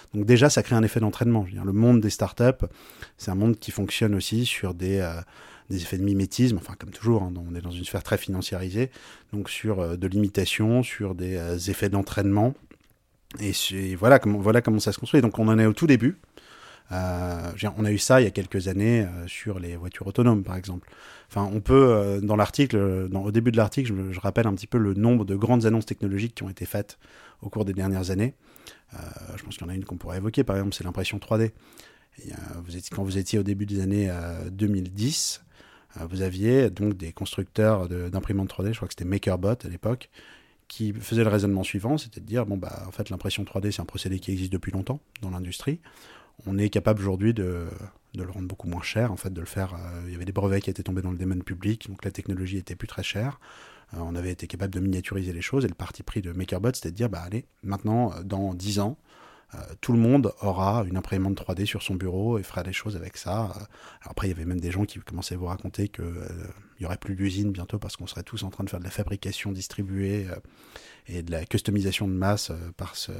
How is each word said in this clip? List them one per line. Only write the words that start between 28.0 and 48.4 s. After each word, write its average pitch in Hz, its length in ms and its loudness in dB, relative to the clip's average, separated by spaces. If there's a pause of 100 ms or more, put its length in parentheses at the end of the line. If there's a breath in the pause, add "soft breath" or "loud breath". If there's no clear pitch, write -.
années. 110 220 0 (600 loud breath)
Euh, - 40 -16 (380)
je - 60 -14
pense - 140 -14
qu'il 87 100 -10
y - 20 -8
en 90 40 -6
a - 20 -6
une 95 100 -4
qu'on 90 120 -10
pourrait 87 220 -8
évoquer, 110 260 2
par 98 100 0
exemple, 98 220 -2
c'est - 80 -8
l'impression 95 340 -4
trois 110 200 0
D. 110 140 4 (720 loud breath)
Et, - 60 -14
euh, - 60 -12 (280)
vous 87 120 -12
étiez, - 180 -10
quand 98 80 -2
vous 95 160 0
étiez 101 220 0
au - 20 2
début 101 240 0
des 101 140 -2
années, 98 280 2
euh, 87 400 -6
deux 98 200 0
mille 92 240 0
dix, 117 500 -2 (540 loud breath)
euh, 82 120 -8
vous 92 140 -4
aviez 104 480 4
donc 98 260 0
des 82 160 -10
constructeurs 101 760 0
de, 87 200 -4
d'imprimantes 95 400 0
trois - 160 -6
D, 110 80 0
je 113 40 -4
crois 92 100 -6
que - 80 -8
c'était 90 100 -8
MakerBot 95 600 0
à - 40 -8
l'époque, 107 400 -4 (600 loud breath)
qui 107 240 -4
faisaient 113 320 2
le 107 60 4
raisonnement 98 340 2
suivant, 113 340 0
c'était 113 220 -12
de 92 60 -16
dire, 110 200 -2
bon, 101 100 -4
bah, 90 300 -8
en 92 60 -12
fait, - 180 -6
l'impression 98 340 -4
trois 98 160 -4
D, 101 120 0
c'est 98 100 -6
un 92 40 -6
procédé 92 340 -4
qui - 100 -8
existe 92 220 -2
depuis 95 180 -4
longtemps 98 300 -4 (200)
dans 95 100 -8
l'industrie. 92 500 -6 (640 loud breath)
On 98 120 -2
est 104 100 2
capable 104 320 2
aujourd'hui 98 320 2
de, 90 340 -2 (460)
de 92 100 -8
le 90 80 -8
rendre 92 160 -8